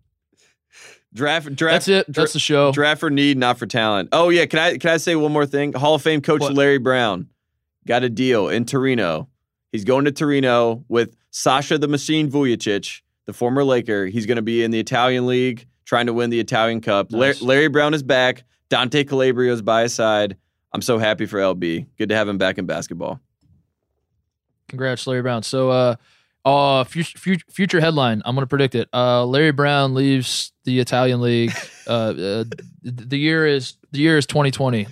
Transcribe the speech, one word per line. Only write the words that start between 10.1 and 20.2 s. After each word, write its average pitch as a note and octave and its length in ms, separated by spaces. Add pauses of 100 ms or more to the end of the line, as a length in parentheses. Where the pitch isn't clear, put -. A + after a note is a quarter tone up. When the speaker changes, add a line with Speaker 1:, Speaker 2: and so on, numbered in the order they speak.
Speaker 1:
Torino C3 760
with A#2 260 (160)
Sasha C#3+ 480
the C#3+ 80
Machine D3 440
Vujacic, A#2 720 (240)
the G#2+ 60
former B2 300
Laker. A2+ 440
He's G#2 200
gonna A#2 160
be A#2 220
in A2+ 80
the A2+ 80
Italian B2 480
League B2 380 (180)
trying A#2+ 220
to A#2+ 60
win A#2 180
the A#2 100
Italian A2+ 400
Cup. G2+ 320
La-, A#2 140
Speaker 2:
Nice. C#3 160
Speaker 1:
Larry C3+ 260
Brown D3 260
is D3+ 80
back. B2+ 400 (280)
Dante B2+ 340
Calabrio's B2+ 580
by A2+ 200
his A#2 120
side. G#2 420 (360)